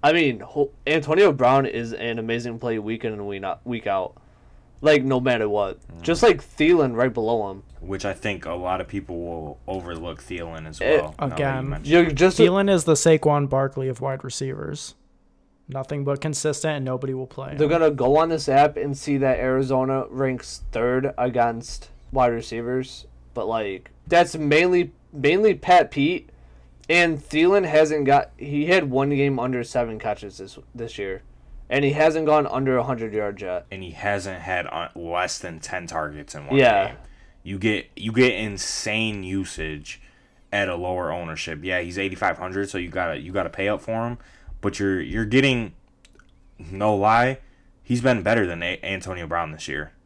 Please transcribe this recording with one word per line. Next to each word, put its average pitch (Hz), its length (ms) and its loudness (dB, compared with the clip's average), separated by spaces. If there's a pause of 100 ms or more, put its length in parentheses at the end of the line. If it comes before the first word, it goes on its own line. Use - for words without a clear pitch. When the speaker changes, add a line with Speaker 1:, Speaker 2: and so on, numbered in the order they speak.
Speaker 1:
I 147 100 4
mean, 143 280 2
Ho-, 143 300 -2 (160)
Antonio 160 460 4
Brown 135 340 4
is 117 260 -4
an 117 260 -4
amazing 117 400 -4
play 117 200 -2
week 110 260 -6
in 113 80 -2
and 104 140 -8
week 101 180 -8
out, 87 220 -6
week 117 200 -6
out, 98 280 -2 (680)
like, 147 220 6
no 131 180 0
matter 120 280 0
what. 104 400 -2
Speaker 2:
Mm. 85 140 -18
Speaker 1:
Just 170 200 0
like 190 180 6
Thielen 151 540 2
right 123 180 2
below 110 380 0
him. 95 140 -14 (160)
Speaker 2:
Which 92 240 -8
I 98 100 -4
think 95 320 -6
a 80 80 -6
lot 90 260 -4
of 87 80 -6
people 90 320 -8
will 82 460 -10
overlook 85 560 -8
Thielen 82 460 -10
as 78 120 -12
Speaker 1:
It 139 220 2
Speaker 2:
well, 156 160 -8
now 143 80 -4
that - 120 -4
you 139 60 0
Speaker 3:
Again. 135 240 -4
Speaker 2:
mention 139 240 -4
Speaker 1:
You're 170 120 8
Speaker 2:
it. 156 100 0
Speaker 1:
just 180 240 4
Speaker 3:
Thielen 196 320 4
is 180 140 4
the 160 100 4
Saquon 147 560 4
Barkley 135 380 -2
of 123 120 -8
wide 135 240 -6
receivers. - 680 -10 (760)
Nothing 135 340 -6
but 139 180 -2
consistent, 151 540 -2
and 135 80 -6
nobody 131 280 -4
will 131 140 -6
play 139 300 -14
Speaker 1:
They're 147 100 4
Speaker 3:
him. 147 60 2
Speaker 1:
gonna 160 180 6
go 135 260 4
on 165 140 4
this 160 180 -2
app 143 300 6
and 143 180 -4
see 139 220 -2
that 131 200 2
Arizona 131 680 0
ranks 131 540 -4 (100)
third 127 460 0
against 120 720 -2 (200)
wide 127 220 4
receivers, 117 720 -6 (280)
but, 107 140 -4
like, 107 420 -4 (160)
that's 170 300 4
mainly, 160 560 4 (200)
mainly 170 420 4
Pat 175 360 6
Pete, 147 400 0 (580)
and 165 300 4
Thielen 180 480 4
hasn't 151 400 4
got, 139 320 4
he 143 280 -2
had 175 240 4
one 135 200 2
game 139 280 2
under 123 240 -2
seven 117 360 -2
catches 104 400 -6
this, 95 200 -16 (160)
this 117 220 -10
year, 95 240 -6 (480)
and 143 160 2
he 139 80 2
hasn't 156 320 4
gone 151 220 4
under 131 320 0
a 120 60 0
hundred 113 280 -4
yards 104 300 -4
yet. 90 280 -6
Speaker 2:
And 98 120 -12
he 90 80 -12
hasn't 95 500 -4
had, 90 280 -4
uh, 82 260 -8
less 85 440 -4
than 82 220 -12
ten 87 260 -10
targets 76 480 -8
in 73 120 -12
one 131 100 0
Speaker 1:
Yeah. 110 300 4
Speaker 2:
game. - 100 -10 (460)
You 95 160 -10
get, 104 360 -2
you 107 180 -8
get 123 200 4
insane 107 880 -4
usage 85 800 -6 (500)
at 101 200 0
a 87 60 -4
lower 90 360 -4
ownership. 80 500 -8
Yeah, 92 200 -2
he's 87 160 -8
eighty-five 95 400 -2
hundred, 95 320 -6
so 95 80 -6
you 87 100 -6
gotta, 82 320 -4
you 85 120 -14
gotta 90 180 -4
pay 98 180 -4
up 104 140 -2
for 113 240 -4
him, 120 100 -6 (460)
but 98 180 -4
you're, 95 200 0
you're 98 260 -4
getting, 123 460 2 (880)
no 98 380 0
lie, 117 420 4 (440)
he's 123 180 -2
been 120 220 2
better 104 240 2
than 85 160 -6
A-, 87 200 -4
Antonio 90 440 -6
Brown 80 260 -4
this 78 160 -14
year. 76 240 -8 (140)